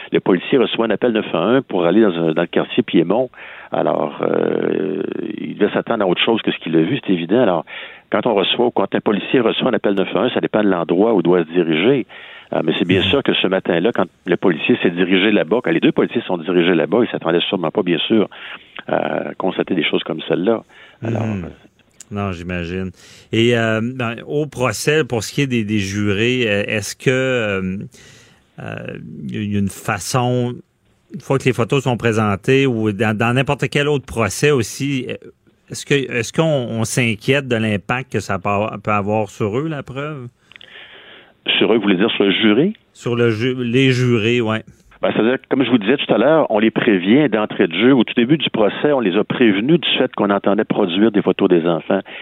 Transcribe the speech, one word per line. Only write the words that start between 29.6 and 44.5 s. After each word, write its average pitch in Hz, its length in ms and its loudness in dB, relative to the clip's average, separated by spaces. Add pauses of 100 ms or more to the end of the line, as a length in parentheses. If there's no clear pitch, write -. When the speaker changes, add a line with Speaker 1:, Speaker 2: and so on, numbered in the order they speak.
Speaker 2:
une 98 80 0
façon, 123 840 -2 (600)
une 156 60 -12
fois 135 180 -2
que - 60 -6
les 127 80 2
photos 127 320 0
sont 123 120 0
présentées, 113 720 2
ou 110 260 0
dans, 107 240 0
dans 117 160 0
n'importe 135 360 0
quel 143 200 -2
autre 143 180 -2
procès 113 440 0
aussi, 135 580 -2
euh, 110 60 -8 (560)
est-ce - 160 -12
que, 147 80 0
est-ce 123 380 -2
qu'on, 165 100 0 (380)
on - 20 2
s'inquiète 131 640 0
de 123 100 0
l'impact 110 560 -2
que 113 80 -2
ça 95 200 -4
peut 101 80 -4
avoir, 104 340 -2
peut 110 80 -4
avoir 104 380 0
sur 107 280 -4
eux, 156 120 -4
la 143 160 -8
preuve ? 135 420 -10 (1300)
Speaker 1:
Sur 101 140 2
eux, 117 40 4
vous 104 60 2
voulez 101 140 2
dire 107 140 2
sur - 140 0
le 98 80 2
jury ? 113 420 2 (180)
Speaker 2:
Sur 120 240 -6
le 117 140 4
ju-, 120 320 -2
les 127 300 4
jurés, 120 480 2
ouais. 110 220 0 (400)